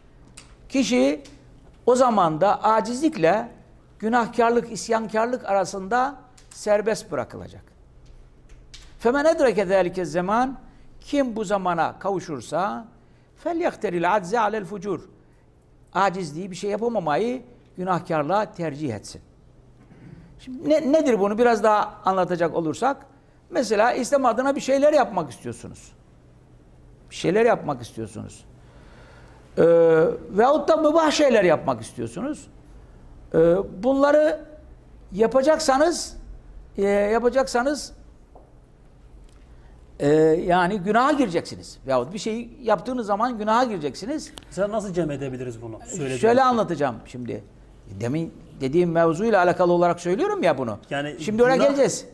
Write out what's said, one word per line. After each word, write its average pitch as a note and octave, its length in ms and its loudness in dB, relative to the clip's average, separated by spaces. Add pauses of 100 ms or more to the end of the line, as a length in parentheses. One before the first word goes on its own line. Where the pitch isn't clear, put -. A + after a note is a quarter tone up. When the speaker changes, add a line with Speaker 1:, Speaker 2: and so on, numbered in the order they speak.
(680)
Speaker 1:
Kişi C4 540 0 (640)
o A#3+ 100 6
zamanda G3 680 2
acizlikle A3 840 0 (500)
günahkarlık, A#3 760 0
isyankarlık A3+ 720 -4
arasında G3 720 -2 (360)
serbest G#3 600 -2
bırakılacak. G2+ 500 -8 (1400)
"Femen C#4 260 0
edreke C4 420 2
zâlike F3+ 380 0
zaman." G3 540 -2 (420)
Kim C4 360 -2
bu A3 80 -4
zamana F3+ 540 -2
kavuşursa, F#3+ 880 -6 (520)
"Felyakteril G#3+ 800 -2
aczi G#3 260 -2
alel G#3 240 -2
fucur." F#3 360 -8 (920)
Acizliği, F#3 560 -2
bir F3+ 60 -12
şey G3+ 140 -6
yapamamayı G#3 720 -2 (340)
günahkarlığa F3+ 760 -2
tercih D3+ 420 -6
etsin. - 260 -14 (1160)
Şimdi B3+ 320 -8
ne, D4+ 220 2
nedir D4 280 4
bunu G3+ 180 0
biraz A#3 240 4
daha G#3+ 320 2 (100)
anlatacak F3 500 0
olursak, E3+ 520 -2 (440)
mesela A3 420 2
İslam C4 340 0
adına B3+ 300 0
bir D4 40 -8
şeyler C#4 320 2
yapmak G3+ 380 0
istiyorsunuz. - 640 -14 (1160)
Bir - 40 -18
şeyler G3+ 300 0
yapmak D3 380 0
istiyorsunuz. G#2+ 600 -14 (1120)
Ee, F3 40 4 (680)
veyahut C4+ 380 2
da D#4+ 80 4
mübah D#4 340 2
şeyler B3 340 4
yapmak D3 380 0
istiyorsunuz. F3 640 -10 (880)
Ee, E3+ 220 4 (260)
bunları C#4+ 580 4 (720)
yapacaksanız, C4 1040 2 (600)
e, G3+ 100 -2
yapacaksanız, A#3+ 1040 0 (2000)
e, C#3+ 80 0 (380)
yani F3+ 320 2
günaha A#3 400 2
gireceksiniz. D#3+ 680 -4
Veyahut C3 260 -2
bir G#3+ 60 -10
şeyi A#3 440 -8
yaptığınız A3 440 -2
zaman A3 320 -2
günaha A3 300 0
gireceksiniz. G3 640 -8 (140)
Speaker 2:
Mesela G3+ 260 -4
nasıl G#3 200 -4
cem E3 180 -2
edebiliriz B2+ 520 -8
bunu? A2+ 240 -12
Söylediğiniz C3+ 340 -6
Speaker 1:
Şöyle A3+ 140 4
Speaker 2:
gibi. C4 80 4
Speaker 1:
anlatacağım E3 540 0 (100)
şimdi. A2+ 380 -12 (560)
Demin D3 340 -6 (260)
dediğim E3 320 0
mevzuyla E3+ 500 2
alakalı F3 300 2
olarak F3 280 2
söylüyorum E4+ 420 -2
ya D#3 160 2
bunu. A2+ 200 -6 (120)
Speaker 2:
Yani D3 300 -6
Speaker 1:
Şimdi G#3+ 220 0
oraya B3 140 4
Speaker 2:
günah, C#4 100 4
Speaker 1:
geleceğiz. C#4 480 0